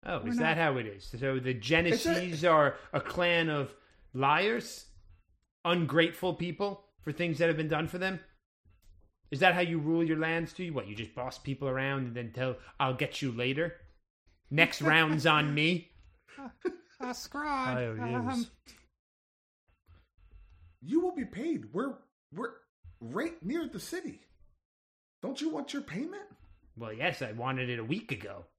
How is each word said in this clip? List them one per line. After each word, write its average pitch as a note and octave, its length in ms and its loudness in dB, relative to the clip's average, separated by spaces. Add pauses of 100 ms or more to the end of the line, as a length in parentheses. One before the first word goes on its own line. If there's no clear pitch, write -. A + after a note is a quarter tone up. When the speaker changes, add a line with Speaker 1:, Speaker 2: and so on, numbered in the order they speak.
Speaker 1:
Oh, E3 180 -4
Speaker 2:
We're - 80 -4
Speaker 1:
is A#3+ 60 0
that D#3+ 200 2
Speaker 2:
not. E3 60 2
Speaker 1:
how D3 160 4
it A#2 80 -2
is? G2+ 180 -12 (140)
So C3 220 0
the B2+ 100 -2
Speaker 3:
Is B2+ 60 2
that A2 40 -6
Speaker 1:
Genesee E3+ 840 2
are D3+ 300 6 (160)
a D3+ 80 2
clan E3+ 500 2
of C#3+ 240 -2 (400)
liars, D#3+ 720 2 (800)
ungrateful E3 720 4
people G3 500 -4 (180)
for - 80 -6
things D#3+ 280 -2
that E3 100 6
have D#3 80 4
been D#3+ 100 0
done D#3 220 0
for F3+ 100 -6
them? F#3 220 -2 (1120)
Is C#3 80 -2
that F3+ 140 8
how F3+ 60 2
you E3+ 200 0
rule E3 240 2
your D#3 140 0
lands, D#3+ 340 -2
do - 100 -10
you? E3+ 100 -6
What, A#2+ 140 -4
you G#2 80 -10
just G#2+ 180 -10
boss B2+ 240 -8
people C3+ 320 -6
around C3+ 380 -2
and A#2 80 -8
then A#2 180 -6
tell, B2+ 220 -2 (240)
"I'll C3 160 2
get C3 260 -4
you C3+ 120 -2
later"? C3+ 420 -2 (760)
Next D#3+ 300 2
Speaker 2:
<laughs> - 0 -
Speaker 1:
round's D#3 440 6
on D3+ 260 6
me. D#3+ 380 2 (480)
Speaker 2:
Uh, C#4 100 -12 (520)
uh, B3 120 -6
Scrod, C4+ 640 -2
Speaker 4:
I B3 100 0
O A#3+ 420 -2
Us. C4 60 -2
Speaker 2:
um, A#3+ 120 0 (2250)
Speaker 3:
You A3 200 2
will F4+ 160 -2
be C4 80 -4
paid. G3+ 480 -6
We're, A#3 220 -4 (380)
we're F#3 180 -8 (500)
right G3 340 -6 (100)
near D4+ 220 -2
the G#3+ 140 -10
city. E4+ 400 -10 (1000)
Don't C#3 180 -6
you D4+ 80 0
want D4+ 240 -6
your C#4+ 100 -4
payment? E4 400 -8 (540)
Speaker 1:
Well, A2+ 160 -10
yes, C#3 280 -2
I A2+ 120 -6
wanted B2+ 360 -4
it A#2+ 120 -4
a A2 40 -6
week E3 280 -4
ago. G2 320 -10 (140)